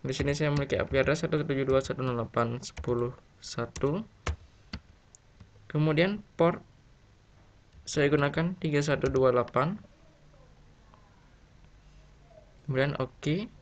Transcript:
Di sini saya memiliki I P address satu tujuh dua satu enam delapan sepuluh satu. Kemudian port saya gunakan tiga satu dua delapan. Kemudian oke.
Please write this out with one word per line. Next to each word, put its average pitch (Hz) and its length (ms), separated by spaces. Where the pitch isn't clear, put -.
Di 135 140
sini 143 160
saya 147 180
memiliki 143 300
I - 80
P - 80
address 147 320
satu 151 160
tujuh 135 240
dua 131 160
satu 127 180
enam 120 220
delapan 117 400
sepuluh 120 480
satu. 139 580
Kemudian 156 560
port 170 240
saya 147 240
gunakan 147 500
tiga 147 220
satu 143 320
dua 131 240
delapan. 127 400
Kemudian 139 320
oke. 156 540